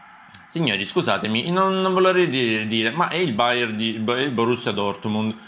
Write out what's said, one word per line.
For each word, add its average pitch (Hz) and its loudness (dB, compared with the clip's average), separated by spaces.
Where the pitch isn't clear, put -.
Signori, 110 0
scusatemi, 110 0
non, 190 2
non 190 0
volevo 185 4
ridire, 123 2
dire, 110 0
ma 160 -2
è 151 -6
il 170 0
Bayern 120 0
di, 113 -2
è 120 0
il 143 0
Borussia 117 0
Dortmund, 107 -2